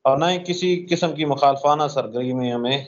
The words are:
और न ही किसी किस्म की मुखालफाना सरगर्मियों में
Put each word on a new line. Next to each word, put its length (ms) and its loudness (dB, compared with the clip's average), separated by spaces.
और 120 4
न 40 -2
ही 160 2
किसी 380 0
किस्म 360 -2
की 120 -4
मुखालफाना 640 2
सरगर्मियों 720 -2
में 300 -2